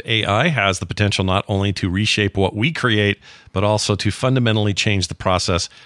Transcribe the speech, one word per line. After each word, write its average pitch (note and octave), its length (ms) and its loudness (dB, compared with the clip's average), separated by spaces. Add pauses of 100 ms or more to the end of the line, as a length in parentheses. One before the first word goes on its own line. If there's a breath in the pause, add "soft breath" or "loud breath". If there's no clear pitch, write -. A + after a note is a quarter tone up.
A A2 200 0
I A2+ 240 2
has G2 280 2
the F#2+ 80 -6
potential G2 400 0
not F#2+ 220 0
only G2+ 260 0
to F#2+ 160 -2
reshape G2+ 480 0
what F#2+ 180 2
we A#2 160 0
create, G#2 460 0 (360 loud breath)
but F#2+ 100 0
also G#2 320 2
to G2 160 -2
fundamentally A2 640 0
change G2 320 0
the - 80 -12
process F#2 520 0 (180 loud breath)